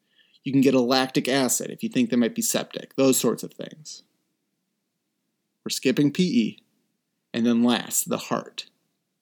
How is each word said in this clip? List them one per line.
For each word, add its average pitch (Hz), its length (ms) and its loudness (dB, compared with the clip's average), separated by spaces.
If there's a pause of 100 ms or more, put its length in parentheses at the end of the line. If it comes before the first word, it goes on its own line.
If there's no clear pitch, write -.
(440)
You 143 80 2
can 135 100 8
get 131 140 4
a 131 40 4
lactic 131 480 0
acid 127 440 -2
if - 120 -14
you 113 60 -4
think 120 200 0
they 123 60 -2
might 117 200 0
be 117 60 -6
septic, - 540 -6
those 131 220 2
sorts - 260 -2
of - 100 -14
things. - 500 -18 (1600)
We're 110 40 -8
skipping 139 420 0
P 180 120 0
E. 117 400 0 (680)
And 117 140 0
then 117 160 2
last, - 460 0
the 113 80 -2
heart. - 500 -8 (540)